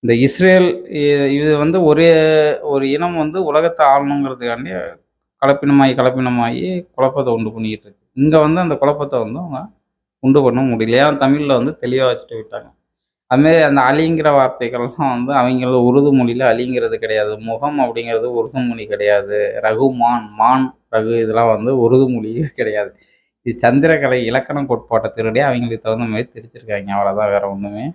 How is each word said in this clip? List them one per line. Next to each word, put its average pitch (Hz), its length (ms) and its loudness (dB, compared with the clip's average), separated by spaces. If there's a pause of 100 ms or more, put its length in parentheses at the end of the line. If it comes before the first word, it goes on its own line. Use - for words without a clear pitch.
இந்த 117 120 0
இஸ்ரேல் 180 540 4 (240)
இ-, 143 400 2
இது 147 240 2
வந்து 156 280 0
ஒரே 156 240 6 (540)
ஒரு 139 260 -2
இனம் 170 280 -2
வந்து 156 280 -4
உலகத்தை 160 420 0
ஆளணுங்கிறதுக்காண்டி 135 840 -2 (720)
கலப்பினமாயி, 139 500 4
கலப்பினமாயி 123 720 -2 (260)
குழப்பத்தை 131 420 -2
உண்டு 113 200 -4
பண்ணிக்கிட்டு 110 340 -8
இருக்கு. - 180 -20 (100)
இங்க 151 240 2
வந்து 156 220 2
அந்த 165 160 -2
குழப்பத்தை 139 420 -2
வந்து 113 200 -6
அவங்க 156 220 -10 (640)
உண்டு 135 200 4
பண்ண 123 200 2
முடியல. 117 360 0
ஏன்னா, 147 200 4
தமிழ்ல 139 380 0
வந்து 127 220 -2
தெளிவா 127 280 -2
வச்சுட்டு 120 300 -6
விட்டாங்க. 107 320 -14 (600)
அது 131 120 4
மாதிரி 160 200 6
அந்த 143 200 2
அலிங்கிற 156 480 2
வார்த்தைகள்லாம் 127 800 0
வந்து 123 240 -4
அவங்கள 127 460 0
உருது 135 320 4
மொழியில 123 320 0
அலிங்கிறது 120 540 0
கிடையாது. 107 420 -2
முகம் 117 380 -6
அப்படிங்கிறது 117 540 -2
உருது 117 280 -4
மொழி 117 260 -4
கிடையாது. 104 520 0 (220)
ரகுமான், 120 720 0
மான், 127 340 2 (240)
ரகு 113 280 -2
இதெல்லாம் 113 340 2
வந்து 110 260 0
உருது 127 300 4
மொழி 110 220 -4 (220)
கிடையாது. 104 380 -4 (560)
இது 117 120 -6
சந்திரகலை 139 680 2
இலக்கண 135 400 -4
கோட்பாட்டை 113 460 -2
திருடி 113 300 -2
அவங்களுக்கு 120 380 -2
தகுந்த 113 280 -4
மாதிரி 110 220 -4
திரிச்சிருக்காங்க. 104 600 -10
அவ்வளவுதான், 101 420 0
வேற 101 160 0
ஒண்ணுமே 104 360 -8 (100)